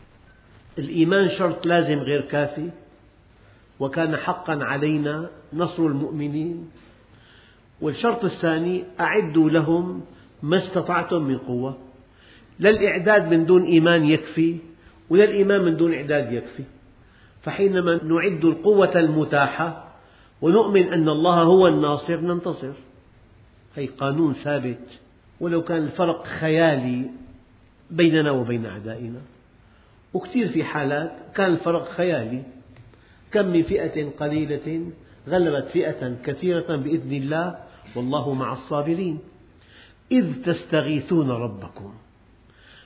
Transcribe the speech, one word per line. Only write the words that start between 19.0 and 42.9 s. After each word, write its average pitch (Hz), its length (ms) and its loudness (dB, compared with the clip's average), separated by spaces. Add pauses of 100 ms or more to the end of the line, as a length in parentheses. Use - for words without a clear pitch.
ونؤمن 185 520 4
أن 156 160 4
الله 170 320 4
هو 180 260 8
الناصر 151 520 0
ننتصر. 170 540 -4 (1000)
هي 143 100 -6
قانون 139 480 0
ثابت، 127 680 -6 (400)
ولو 170 240 0
كان 165 200 -2
الفرق 165 420 -2
خيالي 147 840 0 (840)
بيننا 160 400 2
وبين 120 340 -2
أعدائنا، 113 540 -12 (960)
وكثير 196 340 -2
في 160 160 -2
حالات 147 480 -4 (240)
كان 190 180 2
الفرق 170 360 -2
خيالي، 135 540 -2 (880)
كم 202 140 2
من 170 180 2
فئة 151 460 -4
قليلة 151 840 -6 (360)
غلبت 151 400 0
فئة 139 560 -2
كثيرة 170 520 -2
بإذن 139 380 -4
الله 156 420 -4 (400)
والله 135 380 -2
مع 131 200 -4
الصابرين. 156 640 -4 (920)
"إذ 233 320 0
تستغيثون 151 840 0
ربكم 107 640 -8 (920)